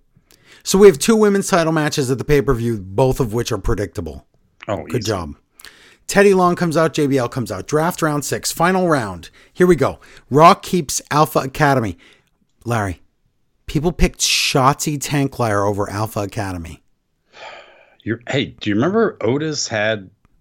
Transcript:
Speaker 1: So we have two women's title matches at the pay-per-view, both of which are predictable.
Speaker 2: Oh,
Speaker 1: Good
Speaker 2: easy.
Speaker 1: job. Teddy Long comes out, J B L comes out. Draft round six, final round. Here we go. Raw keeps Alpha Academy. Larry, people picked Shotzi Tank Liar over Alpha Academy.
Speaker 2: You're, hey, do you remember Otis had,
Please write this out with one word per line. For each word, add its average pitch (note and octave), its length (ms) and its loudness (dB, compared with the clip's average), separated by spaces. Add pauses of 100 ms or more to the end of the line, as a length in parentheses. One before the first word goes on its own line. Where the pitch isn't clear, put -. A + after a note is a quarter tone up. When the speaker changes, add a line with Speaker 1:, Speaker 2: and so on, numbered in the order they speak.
(640)
Speaker 1:
So - 140 2
we G#3 100 10
have D3+ 100 6
two A3+ 180 2
women's G3+ 320 2
title E3 240 2
matches D3+ 380 -2
at C3 80 -2
the A#2 60 -6
pay-per-view, A#2 560 0
both G#2 400 0
of A#2 120 -4
which A#2 200 -4
are G#2+ 60 -2
predictable. F#2+ 680 -6 (400)
Speaker 2:
Oh, F2+ 180 -6
Speaker 1:
Good A#2 180 -6
Speaker 2:
easy. F#2+ 60 -8
Speaker 1:
job. F2 260 -6 (720)
Teddy G3+ 280 4
Long F3+ 220 2
comes E3 200 -2
out, D#3+ 180 2
J D3+ 120 0
B C3+ 120 2
L A#2+ 100 -2
comes A2+ 240 -6
out. F#2+ 140 -10
Draft D#3 340 -2
round D3 240 -2
six, - 260 -6
final F#3 380 0
round. G#2 400 -4 (240)
Here F3+ 140 2
we F3+ 100 6
go. A#2 240 -2 (300)
Raw D#3+ 240 8
keeps - 560 -4
Alpha D3+ 300 2
Academy. C3+ 580 0 (680)
Larry, G#2+ 380 -4 (640)
people D#3+ 260 -2
picked - 280 0
Shotzi - 800 0
Tank C#3 380 -4
Liar G#2 260 0
over G2+ 260 -2
Alpha G#2+ 300 -6
Academy. F#2 640 -8 (1200)
Speaker 2:
You're, A#2 240 -4
hey, C3 180 -2 (140)
do G#2+ 100 -4
you G2+ 60 0
remember F#3 440 0
Otis C#3+ 480 -4
had, G#2+ 400 -4 (320)